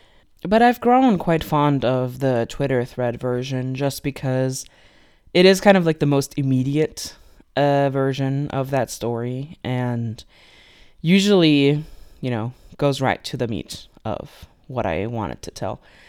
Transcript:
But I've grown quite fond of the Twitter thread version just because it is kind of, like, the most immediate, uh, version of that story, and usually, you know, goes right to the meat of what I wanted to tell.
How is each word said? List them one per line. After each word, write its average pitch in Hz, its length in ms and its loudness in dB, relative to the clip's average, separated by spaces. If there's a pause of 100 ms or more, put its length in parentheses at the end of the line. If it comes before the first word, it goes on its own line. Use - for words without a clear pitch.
(440)
But 214 180 4
I've 240 180 4
grown 247 380 4
quite 165 260 0
fond 147 400 2
of 127 360 -2
the 127 280 0
Twitter 131 380 -2
thread 123 340 -6
version 127 540 -4
just 135 300 -4
because 131 640 -4 (680)
it 180 140 6
is 190 140 4
kind 196 160 8
of, 175 80 2
like, 160 120 0
the - 80 -2
most 139 320 0
immediate, 139 800 -2 (400)
uh, 139 340 2
version 135 600 -2
of 135 200 -4
that 131 220 -2
story, 123 720 -6
and 120 600 -4 (800)
usually, 156 800 4 (380)
you 131 80 -6
know, 117 240 -4 (240)
goes 135 240 -2
right 120 220 0
to - 140 -10
the 123 100 -4
meat - 400 -10 (180)
of - 420 -10 (200)
what 127 180 -6
I 90 220 -4
wanted 110 360 -8
to - 80 -14
tell. 107 300 -10 (280)